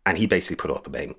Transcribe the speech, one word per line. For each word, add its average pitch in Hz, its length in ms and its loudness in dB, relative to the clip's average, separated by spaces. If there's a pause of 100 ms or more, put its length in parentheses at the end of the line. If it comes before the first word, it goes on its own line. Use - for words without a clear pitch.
and 92 100 2
he 110 120 4
basically 92 280 2
put - 140 -4
all - 100 -2
the - 100 -14
blame, - 280 -8